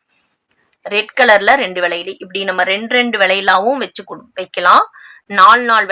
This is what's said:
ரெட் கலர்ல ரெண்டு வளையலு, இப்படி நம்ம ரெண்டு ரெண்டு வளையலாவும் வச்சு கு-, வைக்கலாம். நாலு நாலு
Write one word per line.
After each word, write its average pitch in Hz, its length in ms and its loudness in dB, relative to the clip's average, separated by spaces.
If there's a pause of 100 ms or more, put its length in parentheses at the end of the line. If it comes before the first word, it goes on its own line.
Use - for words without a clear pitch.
(960)
ரெட் 214 240 -4
கலர்ல 220 420 4
ரெண்டு 185 240 -6
வளையலு, 175 280 -6 (100)
இப்படி 190 260 -10
நம்ம 185 240 -2
ரெண்டு 220 240 -6
ரெண்டு 240 260 -2
வளையலாவும் 196 640 0
வச்சு 190 240 -14
கு-, 156 180 -18 (120)
வைக்கலாம். 185 460 2 (540)
நாலு 220 320 6
நாலு 214 220 2